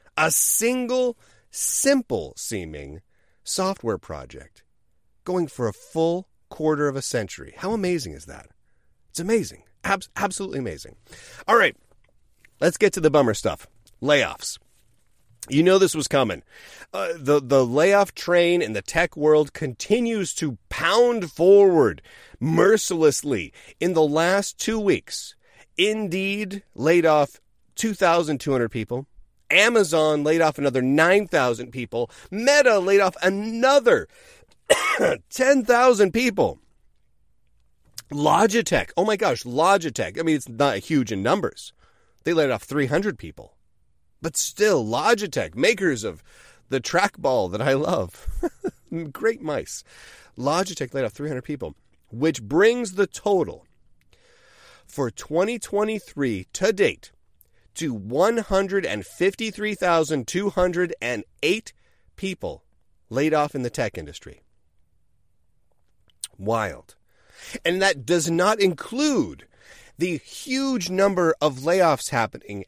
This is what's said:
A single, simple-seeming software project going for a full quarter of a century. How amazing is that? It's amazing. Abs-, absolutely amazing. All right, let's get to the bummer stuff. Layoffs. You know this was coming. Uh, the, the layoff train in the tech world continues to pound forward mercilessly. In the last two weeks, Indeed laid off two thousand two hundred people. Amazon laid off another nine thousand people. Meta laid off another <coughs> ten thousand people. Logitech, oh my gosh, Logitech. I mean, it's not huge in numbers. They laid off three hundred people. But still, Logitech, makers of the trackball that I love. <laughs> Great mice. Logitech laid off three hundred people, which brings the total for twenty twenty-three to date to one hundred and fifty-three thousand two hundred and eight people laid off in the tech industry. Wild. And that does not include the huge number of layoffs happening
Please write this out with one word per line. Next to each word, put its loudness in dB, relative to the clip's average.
A 2
single, 0
simple-seeming -4
software -4
project -18
going -2
for -4
a -4
full -4
quarter 0
of -4
a -6
century. -8
How -6
amazing -4
is -18
that? -20
It's -10
amazing. -4
Abs-, -4
absolutely -6
amazing. -10
All 6
right, 4
let's 2
get 4
to -6
the 4
bummer 4
stuff. -6
Layoffs. -2
You 4
know 6
this 2
was -4
coming. 0
Uh, -4
the, 2
the 2
layoff 2
train 0
in -4
the -6
tech -4
world 4
continues -2
to -6
pound 2
forward 6
mercilessly. 2
In 0
the 4
last 0
two -4
weeks, -2
Indeed -4
laid 2
off 2
two -4
thousand 0
two -4
hundred 0
people. -8
Amazon 2
laid 2
off 0
another 0
nine 4
thousand 0
people. -6
Meta 4
laid 4
off 0
another 2
<coughs> 0
ten 2
thousand 4
people. 0
Logitech, 2
oh 2
my 0
gosh, -2
Logitech. 0
I -4
mean, 0
it's -8
not 0
huge -2
in -4
numbers. -2
They 0
laid 2
off -4
three -2
hundred -2
people. -18
But -6
still, 0
Logitech, -2
makers 0
of -10
the -2
trackball 0
that -4
I 2
love. -2
<laughs> -8
Great -2
mice. -8
Logitech -2
laid -2
off -8
three -10
hundred -8
people, -10
which -2
brings 2
the 2
total -2
for -6
twenty -2
twenty-three -4
to 0
date -2
to -6
one 0
hundred -2
and -6
fifty-three -4
thousand 0
two -4
hundred 0
and -4
eight -2
people -8
laid -2
off 0
in -6
the -6
tech -6
industry. -16
Wild. -4
And 0
that 0
does 0
not 2
include -2
the -4
huge -6
number 2
of 0
layoffs 0
happening -4